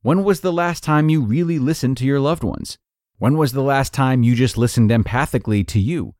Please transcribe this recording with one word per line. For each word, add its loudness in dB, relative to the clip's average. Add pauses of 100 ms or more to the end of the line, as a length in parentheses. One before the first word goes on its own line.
when 2
was 0
the -2
last -2
time 2
you 2
really 0
listened -2
to -4
your 0
loved -2
ones? -8 (400)
When 2
was 0
the -2
last 0
time 2
you 4
just 0
listened 2
empathically 0
to 0
you? -2